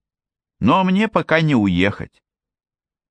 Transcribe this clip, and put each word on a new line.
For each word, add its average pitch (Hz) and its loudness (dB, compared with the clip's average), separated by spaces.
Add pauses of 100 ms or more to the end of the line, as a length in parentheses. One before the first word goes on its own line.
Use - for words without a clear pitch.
(600)
Но 170 2
мне 190 0
пока 165 -2
не 151 2
уехать. 98 -2 (880)